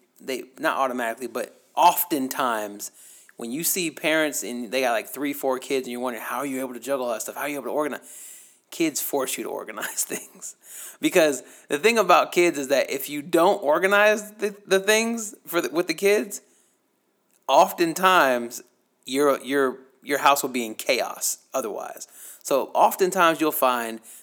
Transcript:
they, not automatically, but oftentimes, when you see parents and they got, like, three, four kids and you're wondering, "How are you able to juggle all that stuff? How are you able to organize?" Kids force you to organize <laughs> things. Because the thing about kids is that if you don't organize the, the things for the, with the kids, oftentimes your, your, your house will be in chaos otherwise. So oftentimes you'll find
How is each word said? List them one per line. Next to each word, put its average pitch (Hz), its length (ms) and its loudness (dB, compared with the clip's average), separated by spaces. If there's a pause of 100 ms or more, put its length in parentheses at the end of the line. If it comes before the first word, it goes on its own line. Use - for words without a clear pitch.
(200)
they, 127 240 -8 (140)
not 135 200 0
automatically, 123 480 -2
but 117 340 -8 (140)
oftentimes, 127 1160 0 (460)
when 117 120 -10
you 151 140 -4
see 170 260 -2
parents 151 540 -2
and 120 260 -8
they 131 120 0
got, 123 100 2
like, 107 160 -4
three, 143 240 -6
four 135 260 -2
kids 127 300 -4
and 120 40 -8
you're 123 80 -6
wondering, 123 220 -6
"How 120 160 -8
are 143 80 -4
you 131 140 -4
able 127 140 -8
to 117 60 -14
juggle 127 260 -4
all 120 60 -2
that 110 100 -6
stuff? 107 120 -10
How 120 80 -8
are 143 60 -4
you 147 80 -6
able 135 100 -8
to - 40 -6
organize?" 135 300 -2 (680)
Kids 160 300 -2
force - 360 -2
you 117 60 -6
to - 80 -8
organize - 540 -8
<laughs> - 100 -10
things. - 400 -14 (460)
Because 151 420 2 (260)
the 143 100 -2
thing 220 200 4
about 190 320 4
kids 175 280 2
is 135 100 -4
that 131 220 2
if 135 200 -6
you 147 100 -8
don't 170 420 2
organize 202 720 4
the, 202 200 -4 (120)
the 190 120 4
things 220 560 0 (120)
for 170 140 -2
the, 156 100 -2
with 170 180 -2
the 165 60 -2
kids, 202 460 0 (1080)
oftentimes 160 1120 4 (420)
your, 135 380 0
your, 131 360 0 (260)
your 139 140 -2
house 139 260 4
will 131 60 -4
be 123 140 -2
in 107 120 -8
chaos - 600 -2 (140)
otherwise. - 540 -8 (380)
So 131 300 0
oftentimes 165 680 4
you'll 156 120 2
find 117 480 0 (220)